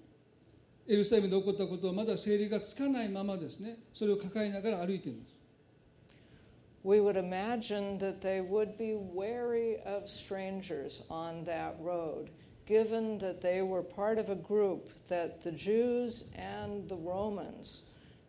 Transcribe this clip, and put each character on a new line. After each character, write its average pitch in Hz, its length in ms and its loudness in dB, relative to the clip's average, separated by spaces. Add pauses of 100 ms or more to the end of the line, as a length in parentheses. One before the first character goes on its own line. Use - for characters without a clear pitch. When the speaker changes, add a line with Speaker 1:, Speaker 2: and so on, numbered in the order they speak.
(880)
Speaker 1:
エ 208 80 4
ル 208 100 8
サ 226 100 6
レ 208 60 8
ム 196 80 4
で 190 80 4
起 190 80 4
こ 202 60 2
っ - 40 2
た 196 120 0
こ 175 100 -4
と 185 120 0
を 180 40 0
ま 202 100 0
だ 214 140 2
整 208 200 4
理 208 120 2
が 208 100 2
つ - 160 -6
か 277 140 0
な 254 140 2
い 214 60 -2
ま 196 140 -2
ま 196 140 -2
で 156 120 -6
す - 100 -10
ね、 226 180 -8 (160)
そ - 120 -2
れ 208 80 6
を 196 40 4
抱 208 280 -2
え 202 60 0
な 196 100 -4
が 220 100 2
ら 175 140 0
歩 190 80 2
い 185 60 -2
て - 100 -8
い 123 40 -4
ま 113 120 -12
す。 - 160 -20 (1400)
Speaker 2:
We 202 160 8
would 202 160 6
imagine 202 840 -2
that 190 220 -4
they 190 200 0
would 196 360 0
be 220 180 -2
wary 226 920 -2
of 202 220 -4
strangers 190 1040 -6
on 165 360 -6
that 160 340 -4
road, 165 520 -4 (340)
given 220 540 4
that 185 220 -4
they 180 200 2
were 185 220 0
part 208 340 0
of 208 140 0
a 196 40 -2
group 190 540 2 (180)
that 170 360 -2
the 175 80 -4
Jews 226 840 0
and 202 540 -6
the 190 60 -6
Romans 180 880 -4 (460)